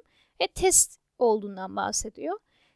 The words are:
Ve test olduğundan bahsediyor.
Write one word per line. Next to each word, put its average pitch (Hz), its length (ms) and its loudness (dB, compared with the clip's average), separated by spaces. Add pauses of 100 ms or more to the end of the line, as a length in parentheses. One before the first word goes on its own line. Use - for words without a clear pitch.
(420)
Ve 359 60 0
test - 520 2 (200)
olduğundan 202 560 0
bahsediyor. 233 640 -6 (360)